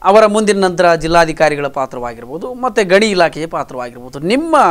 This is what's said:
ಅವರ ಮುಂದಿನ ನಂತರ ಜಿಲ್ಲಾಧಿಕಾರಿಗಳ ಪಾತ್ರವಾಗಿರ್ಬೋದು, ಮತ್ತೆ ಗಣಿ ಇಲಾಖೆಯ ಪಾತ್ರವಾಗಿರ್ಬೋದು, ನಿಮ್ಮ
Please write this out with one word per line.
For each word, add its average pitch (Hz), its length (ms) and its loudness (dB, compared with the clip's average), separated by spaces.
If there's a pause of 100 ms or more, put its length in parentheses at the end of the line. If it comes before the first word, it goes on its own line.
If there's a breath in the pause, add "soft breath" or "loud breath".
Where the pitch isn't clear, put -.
ಅವರ 208 220 6
ಮುಂದಿನ 208 340 0
ನಂತರ 175 360 2
ಜಿಲ್ಲಾಧಿಕಾರಿಗಳ 156 720 0
ಪಾತ್ರವಾಗಿರ್ಬೋದು, 127 840 -10
ಮತ್ತೆ 240 300 -2
ಗಣಿ 196 220 2
ಇಲಾಖೆಯ 170 400 -2
ಪಾತ್ರವಾಗಿರ್ಬೋದು, 127 720 -10
ನಿಮ್ಮ 269 360 -2 (160)